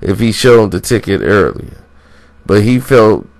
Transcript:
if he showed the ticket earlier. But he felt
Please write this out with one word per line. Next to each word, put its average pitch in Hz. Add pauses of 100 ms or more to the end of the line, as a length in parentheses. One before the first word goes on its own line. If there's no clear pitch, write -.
if 98
he 117
showed 113
the 87
ticket 98
earlier. 82 (680)
But 104
he 123
felt 120 (140)